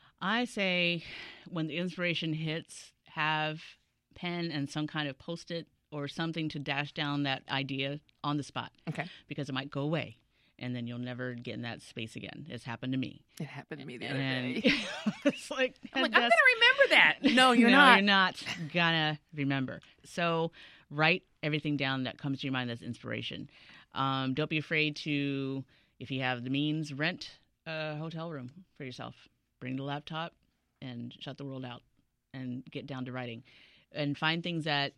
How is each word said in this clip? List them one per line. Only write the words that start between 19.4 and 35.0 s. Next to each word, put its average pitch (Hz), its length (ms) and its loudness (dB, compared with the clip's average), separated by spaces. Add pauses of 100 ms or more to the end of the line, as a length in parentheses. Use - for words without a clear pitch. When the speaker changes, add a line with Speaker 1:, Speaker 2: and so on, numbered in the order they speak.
Speaker 1:
So 165 480 0 (380)
write 156 320 4 (200)
everything 151 360 0
down 135 260 0
that - 140 -6
comes 139 220 -4
to 143 60 -4
your 135 60 -2
mind 127 180 -2
as 117 120 -8
inspiration. 120 640 -8 (460)
Um, 135 400 -2
don't 151 160 -2
be 160 80 0
afraid 151 380 0
to, 139 680 -4 (360)
if - 100 -12
you 131 100 -4
have 127 240 -2
the 127 60 -4
means, 151 420 -2
rent 151 380 -4 (360)
a 156 300 -6
hotel 165 340 -8
room 131 200 -10 (260)
for 147 80 -12
yourself. 123 300 -12 (460)
Bring 131 160 -6
the 135 80 -6
laptop 151 500 -6 (480)
and 120 360 -10
shut 139 200 -12
the 143 80 -10
world 131 180 -8
out 123 160 -12 (540)
and 131 360 -6
get 135 160 -8
down 131 200 -8
to 123 60 -10
writing. 123 300 -8 (480)
And 143 280 -2
find 160 240 0
things 165 220 -4
that 143 340 0